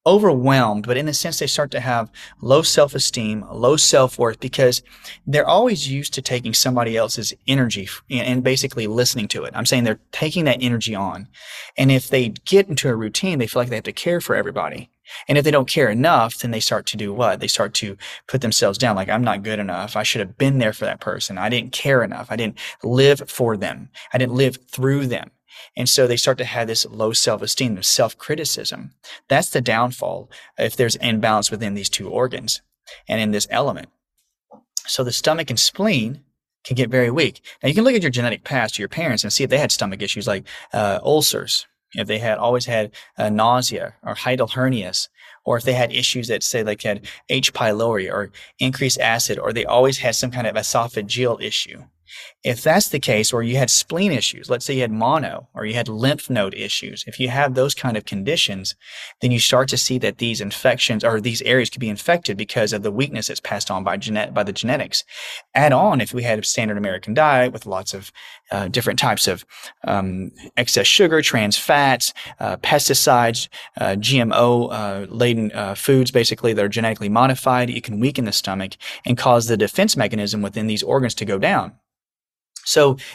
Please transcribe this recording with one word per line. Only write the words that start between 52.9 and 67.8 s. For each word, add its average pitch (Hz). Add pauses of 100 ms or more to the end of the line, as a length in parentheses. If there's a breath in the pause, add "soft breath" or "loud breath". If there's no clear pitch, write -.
case, 107
or 117
you 117
had 127
spleen 185
issues, -
let's 123
say 139
you 131
had 117
mono, 113
or 113
you 110
had 117
lymph 117
node 101
issues, 104
if -
you 127
have 135
those 131
kind 113
of 104
conditions, 101 (460 loud breath)
then 123
you 120
start 131
to 127
see 127
that 107
these 117
infections, 113
or 113
these 113
areas 120
could -
be 117
infected 110
because 107
of 104
the 107
weakness 120
that's -
passed -
on 95
by 92
genet-, 107
by 104
the 98
genetics. 123 (500 loud breath)
Add 143
on, 156
if -
we 123
had 113
a 101
standard 107
American 101
diet 131
with 117
lots 98